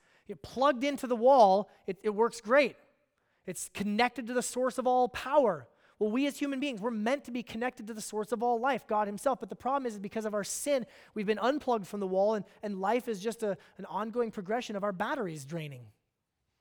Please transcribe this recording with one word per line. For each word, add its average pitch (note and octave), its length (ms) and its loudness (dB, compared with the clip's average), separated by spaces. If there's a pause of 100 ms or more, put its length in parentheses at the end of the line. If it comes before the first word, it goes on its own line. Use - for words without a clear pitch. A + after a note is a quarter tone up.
(260)
You G3+ 80 -10
plugged B3 480 0
into C#4 240 -2
the A#3+ 80 0
wall, G#3+ 560 8 (160)
it, F#3 160 -6
it G#3+ 80 -2
works G#3+ 300 0
great. A3+ 340 4 (720)
It's - 280 -10
connected A3+ 520 0
to B3 80 -4
the B3 80 0
source B3 360 -2
of B3 100 0
all B3+ 200 4
power. A#3+ 600 2 (300)
Well, G#3 120 2
we C4 160 2
as C#4 100 -2
human C#4 220 -4
beings, C4 220 -4
we're A3+ 100 -2
meant A#3 340 0
to B3+ 60 -14
be A#3+ 120 -4
connected A#3 440 -6
to A3+ 80 -10
the G#3+ 60 -10
source G#3+ 320 -6
of A3+ 100 -2
all A#3+ 160 2
life, B3 300 -2
God G#3+ 180 2
himself. G#3 320 -2
But F#3+ 120 -12
the G#3+ 40 -12
problem C4 320 -2
is, A#3 60 -6
is G#3 80 -10
because G#3 240 -6
of G#3+ 100 -4
our G#3 80 -2
sin, C4 420 -2 (300)
we've G#3+ 120 -4
been G#3+ 120 0
unplugged A#3 480 0
from G#3 140 -8
the G3 80 -2
wall, G3 260 4
and, G#3 100 -2 (180)
and G3+ 180 -6
life A3 260 0
is G#3+ 140 -4
just A3 220 -6
a, G3+ 140 0 (220)
an G3 60 -12
ongoing A3 460 -4
progression G#3+ 440 -4
of G3 80 -6
our G3+ 100 0
batteries F#3+ 520 -4
draining. C#3+ 400 -10 (760)